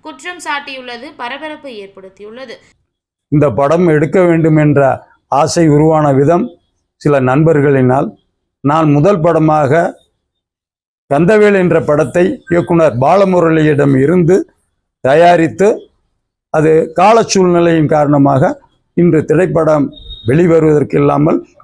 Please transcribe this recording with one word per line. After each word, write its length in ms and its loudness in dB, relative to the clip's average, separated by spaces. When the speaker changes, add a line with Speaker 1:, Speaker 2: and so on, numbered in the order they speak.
Speaker 1:
குற்றம் 400 -16
சாட்டியுள்ளது 760 -12
பரபரப்பை 680 -14
ஏற்படுத்தியுள்ளது. 640 -20
Speaker 2:
இந்த 220 0
படம் 360 0
எடுக்க 380 0
வேண்டும் 320 0
என்ற 500 0
ஆசை 420 0
உருவான 440 2
விதம் 440 0
சில 240 0
நண்பர்களினால், 920 0
நான் 300 0
முதல் 300 2
படமாக 800 0
கந்தவேல் 400 2
என்ற 260 0
படத்தை 680 -2
இயக்குனர் 500 0
பாலமுரளியிடம் 1000 0
இருந்து 520 0
தயாரித்து, 760 2
அது 440 0
கால 280 2
சூழ்நிலையின் 680 0
காரணமாக 720 0
இன்று 300 2
திரைப்படம் 680 0
வெளிவருவதற்கு 720 0
இல்லாமல் 480 0